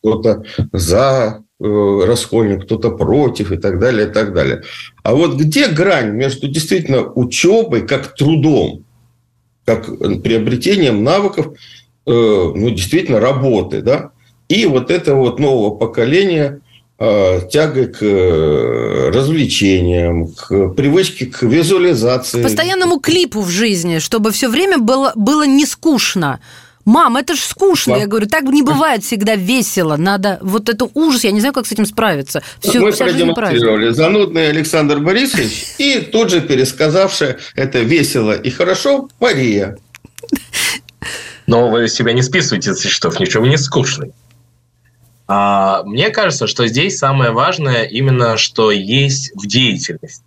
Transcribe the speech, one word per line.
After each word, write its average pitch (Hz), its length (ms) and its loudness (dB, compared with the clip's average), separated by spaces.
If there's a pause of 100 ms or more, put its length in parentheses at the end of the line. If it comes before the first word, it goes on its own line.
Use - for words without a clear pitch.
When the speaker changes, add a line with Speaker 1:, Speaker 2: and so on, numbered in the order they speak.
Speaker 1:
Кто-то 107 420 0 (280)
за, 110 680 0 (220)
э, 101 460 2
Раскольник, 107 560 0
кто-то 113 280 -2
против 113 600 0
и 92 60 -4
так 92 220 -2
далее, 107 280 2
и - 20 -6
так 107 240 -2
далее. 67 280 0 (420)
А 110 100 2
вот 147 220 2
где 156 320 2
грань 156 440 0
между 135 360 -4
действительно 147 540 0 (140)
учёбой 170 720 2
как - 300 -6
трудом, 143 720 0 (800)
как, 113 240 -2
э, 95 340 -4
приобретением 117 800 0
навыков, 185 440 0 (600)
э, - 40 0
ну, 107 580 2
действительно 117 500 0
работы, 120 600 0
да, 135 300 -2 (360)
и 208 200 0
вот 127 220 0
этого 160 300 2
вот 123 200 0
нового 123 360 2
поколения, 143 840 0 (400)
э, 98 400 2 (100)
тягой 147 360 2
к, - 140 -10
э, 73 1120 2
развлечениям, 90 1200 0
к 95 420 -2
привычке 143 520 0
к - 160 -8
визуализации. 127 960 0
Speaker 2:
К 120 40 0
постоянному 349 560 0
клипу 311 420 0
в 180 80 -4
жизни, 175 500 0
чтобы 220 320 -2
всё 240 180 -2
время 349 300 2
было, 262 360 2
было 277 300 2
не 277 200 4
скучно. 180 720 -2 (460)
«Мам, 247 320 4
это 294 180 -2
ж 254 40 -4
скучно». - 540 0
Speaker 1:
Да. 208 80 2
Speaker 2:
Я 208 60 -4
говорю, 214 200 -2
«Так 311 160 0
не 277 200 2
бывает 285 400 0
всегда 214 320 -2
весело. 185 640 0
Надо 190 440 0
вот 196 280 -2
это 226 240 -2
ужас, 294 300 0
я 208 80 2
не 208 80 0
знаю, 269 140 0
как 240 140 -4
с - 40 -6
этим 208 140 0
справиться». 175 560 -2 (220)
Speaker 1:
Вот 202 80 -2
Speaker 2:
Всё, 240 100 2
Speaker 1:
мы 208 100 4
Speaker 2:
вся - 160 0
жизнь 165 120 0
праздник. 170 160 2
Speaker 1:
продемонстрировали. 117 580 2
Занудный 165 560 2
Александр 151 500 0
Борисович 180 720 -2
Speaker 2:
<laughs> - 60 -18
Speaker 1:
и 269 220 0 (120)
тут 185 200 2
же 170 100 2
пересказавшая 151 960 0 (180)
«Это 131 240 -2
весело 127 540 2
и - 160 -4
хорошо» 226 580 0 (140)
Мария. 113 560 0 (1700)
Speaker 3:
Но 117 220 4
вы 113 180 0
себя 117 260 -2
не 123 80 2
списывайте 127 540 -2
со - 120 -6
счетов, - 320 -2
ничего 110 260 0
не 143 120 4
скучный. 139 540 -4 (1160)
А, 98 560 2
мне 123 260 -2
кажется, 180 380 -2
что 120 200 0
здесь 143 300 -2
самое 135 340 2
важное 131 520 0
именно, 120 540 0
что 110 340 2
есть 123 640 -2
в 101 120 -10
деятельности. 101 800 -4